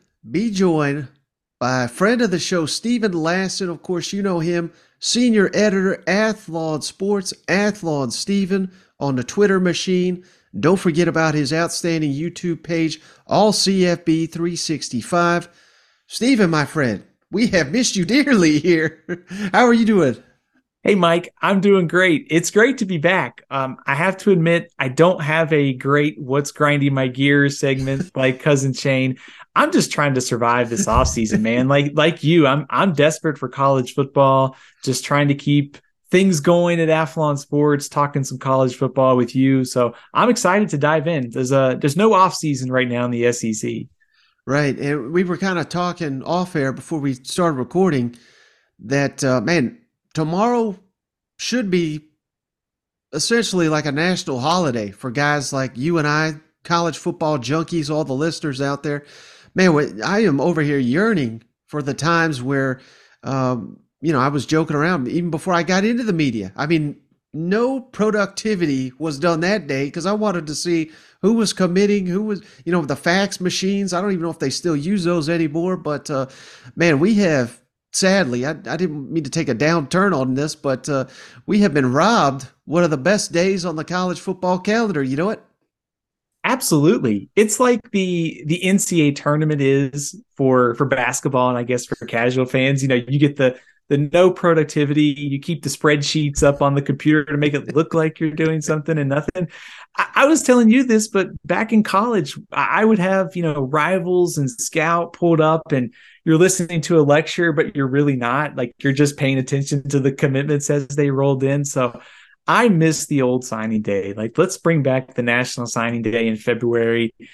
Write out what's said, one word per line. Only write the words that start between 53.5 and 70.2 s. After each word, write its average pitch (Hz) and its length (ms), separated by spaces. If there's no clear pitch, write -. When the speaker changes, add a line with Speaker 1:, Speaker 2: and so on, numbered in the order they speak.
Speaker 1:
like 151 180
a 143 60
national 156 480
holiday 131 520
for 127 200
guys 143 400
like 135 240
you 160 220
and 147 100
I, 156 280
college 170 340
football 160 400
junkies, 151 520
all 151 160
the 135 80
listeners 143 480
out 139 200
there. 147 220
Man, 185 180
wh-, 123 320
I 202 140
am 156 200
over 160 220
here 143 160
yearning 135 640
for 147 140
the 135 120
times 160 480
where, 135 380
um, 127 580
you 156 140
know, 131 80
I 139 80
was 143 160
joking 156 320
around 147 320
even 170 220
before 175 220
I 170 100
got 185 200
into 240 200
the 214 100
media. 117 420
I 143 100
mean, 156 300
no 220 480
productivity 190 1160
was 151 220
done 165 220
that 180 260
day 139 240
'cause 170 140
I 196 80
wanted 196 340